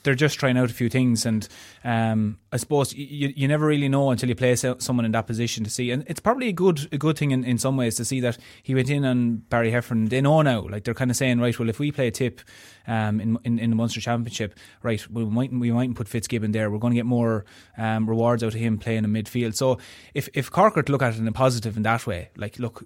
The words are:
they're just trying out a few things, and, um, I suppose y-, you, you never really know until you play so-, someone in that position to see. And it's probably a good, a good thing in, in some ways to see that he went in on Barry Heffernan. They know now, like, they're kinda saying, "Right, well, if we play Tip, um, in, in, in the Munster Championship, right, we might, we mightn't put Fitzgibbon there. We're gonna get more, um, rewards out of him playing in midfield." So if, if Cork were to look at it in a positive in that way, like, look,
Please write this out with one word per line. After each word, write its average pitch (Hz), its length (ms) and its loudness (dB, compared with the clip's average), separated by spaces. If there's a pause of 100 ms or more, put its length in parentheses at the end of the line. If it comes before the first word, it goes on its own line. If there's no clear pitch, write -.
they're 139 140 2
just 147 240 2
trying 127 180 2
out 127 120 2
a 123 40 -8
few 120 140 0
things, 123 360 2
and, 110 240 -2 (360)
um, 113 540 0 (140)
I 135 40 -4
suppose 139 380 0
y-, 143 140 -10
you, 139 280 -4
you 135 120 2
never 151 180 2
really 143 220 2
know 139 220 4
until 123 180 0
you 123 60 2
play 127 220 2
so-, 127 220 0
someone 123 260 0
in 113 80 0
that 113 140 0
position 113 380 -2
to 104 60 -6
see. 123 200 -2
And 131 180 -2
it's 170 120 -8
probably 247 280 0
a 208 40 -2
good, 175 400 2
a 151 60 -2
good 151 200 0
thing 147 120 0
in, 131 140 0
in 123 140 0
some 135 180 0
ways 120 200 0
to 120 80 -4
see 131 160 -2
that 120 180 0 (240)
he 131 120 -2
went 131 160 2
in 143 140 2
on 123 320 2
Barry 117 340 0
Heffernan. 117 380 0
They 123 120 0
know 151 220 6
now, 123 260 2
like, 101 160 -8
they're 117 100 -2
kinda 127 200 0
saying, 123 260 2
"Right, 120 180 0
well, 117 100 -2
if 110 100 -4
we 147 140 -2
play 127 180 0
Tip, 117 300 -4 (460)
um, 107 340 0
in, 113 240 0
in, 117 140 0
in 117 120 0
the 113 60 2
Munster 113 240 -2
Championship, 117 540 -4 (280)
right, 110 280 -4
we 117 140 -4
might, 117 280 -2
we 120 200 0
mightn't 120 240 0
put 110 120 -8
Fitzgibbon 110 440 -4
there. 107 180 0
We're 104 80 -4
gonna 120 160 0
get 117 120 0
more, 117 380 0 (340)
um, 110 300 0
rewards 113 340 2
out 110 120 -2
of 113 60 -6
him 113 180 0
playing 110 260 -2
in 104 80 0
midfield." 110 420 -2
So 131 240 2 (360)
if, 143 200 -4
if 135 160 -4
Cork 208 260 4
were 156 60 0
to 143 100 0
look 139 100 0
at 120 120 0
it 110 40 -8
in 113 100 -2
a 110 40 -4
positive 117 440 0
in 107 60 -2
that 113 240 0
way, 85 300 -6
like, 110 220 -10
look, 120 280 -8